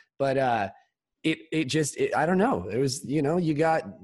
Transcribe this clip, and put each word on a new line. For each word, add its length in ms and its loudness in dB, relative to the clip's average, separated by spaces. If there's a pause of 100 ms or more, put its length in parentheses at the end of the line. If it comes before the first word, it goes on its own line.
(180)
But, 180 0
uh, 320 2 (540)
it, 160 0 (140)
it 140 0
just, 320 0
it, 160 0
I 120 2
don't 120 2
know. 320 0
It 80 -4
was, 260 -2
you 180 -2
know, 160 0
you 160 0
got, 300 2 (200)